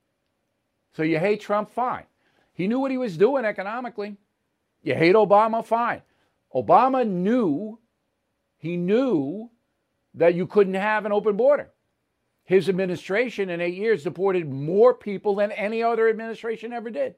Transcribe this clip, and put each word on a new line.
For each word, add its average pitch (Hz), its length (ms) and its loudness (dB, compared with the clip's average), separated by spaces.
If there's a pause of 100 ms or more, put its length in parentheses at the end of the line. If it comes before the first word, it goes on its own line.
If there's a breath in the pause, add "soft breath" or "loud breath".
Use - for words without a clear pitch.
(920)
So 156 100 -8
you 156 160 0
hate 208 220 0
Trump? 208 300 -4
Fine. 233 340 -6 (480)
He 180 160 -4
knew 240 100 0
what 269 120 -2
he 262 80 -4
was 233 180 -6
doing 240 280 2
economically. 208 720 -8 (680)
You 139 120 -2
hate 160 200 4
Obama? 220 500 4
Fine. 226 380 -2 (520)
Obama 226 520 4
knew, 202 720 0 (760)
he 170 200 -8
knew 196 760 0 (640)
that 165 200 4
you 175 120 -2
couldn't 196 280 2
have 208 320 -2
an 208 60 -2
open 208 240 0
border. 262 340 2 (720)
His 180 240 2
administration 190 840 -2
in 170 100 -6
eight 175 140 -4
years 202 280 -2
deported 175 480 -2
more 170 420 4
people 202 440 -4
than 208 160 -2
any 214 300 -4
other 226 260 2
administration 226 640 -6
ever 233 180 -10
did. 262 280 -6